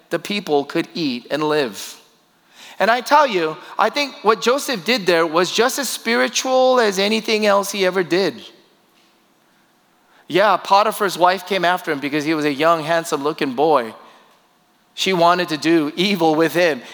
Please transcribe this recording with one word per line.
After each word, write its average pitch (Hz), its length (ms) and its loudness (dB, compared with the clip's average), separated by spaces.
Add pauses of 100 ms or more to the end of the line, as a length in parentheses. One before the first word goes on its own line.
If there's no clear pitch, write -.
the 170 100 -4
people 165 460 -2
could 165 280 -4
eat 131 380 -6
and 147 120 -2
live. 151 520 -4 (840)
And 196 100 2
I 240 120 0
tell 294 260 4
you, 165 300 -2 (200)
I 214 120 2
think 277 340 -6
what 202 180 2
Joseph 247 440 -2
did 226 200 0
there 170 220 4
was 175 240 0
just 240 280 0
as 254 100 -4
spiritual 254 920 0
as 208 180 2
anything 214 480 0
else 202 260 2
he 196 140 -2
ever 185 180 0
did. 160 380 -2 (1900)
Yeah, 190 300 2
Potiphar's 202 600 0
wife 180 280 2
came 190 200 -2
after 175 260 0
him 143 80 -4
because 143 240 -4
he 156 100 0
was 151 120 -2
a 147 80 0
young, 160 300 2
handsome-looking 156 680 -2
boy. 127 400 0 (1000)
She - 180 -2
wanted 175 380 2
to 156 80 -4
do 151 380 2
evil 170 400 2
with 156 180 2
him, 156 280 0 (120)